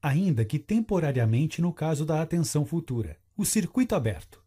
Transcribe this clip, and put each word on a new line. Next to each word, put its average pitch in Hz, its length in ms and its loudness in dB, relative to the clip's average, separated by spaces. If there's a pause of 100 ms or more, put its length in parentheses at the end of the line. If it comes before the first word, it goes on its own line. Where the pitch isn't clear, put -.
ainda 143 440 2
que 147 140 -2
temporariamente 151 1000 0
no 170 120 0
caso 156 320 -2
da 156 160 0
atenção 160 440 0
futura, 120 520 -6 (180)
o 208 80 -4
circuito 220 520 0
aberto. - 520 -4